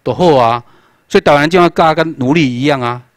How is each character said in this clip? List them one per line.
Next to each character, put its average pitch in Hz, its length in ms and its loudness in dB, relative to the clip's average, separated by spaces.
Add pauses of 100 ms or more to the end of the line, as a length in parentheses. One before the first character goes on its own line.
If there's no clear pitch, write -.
多 127 100 -6
好 156 240 2
啊， 120 280 0 (440)
所 - 80 -2
以 190 60 0
台 165 100 2
湾 143 100 2
人 151 60 -2
就 175 120 0
要 165 340 2
跟 160 240 -4
奴 131 160 -2
隶 170 100 0
一 123 200 -4
样 143 160 -2
啊， 123 200 -6 (160)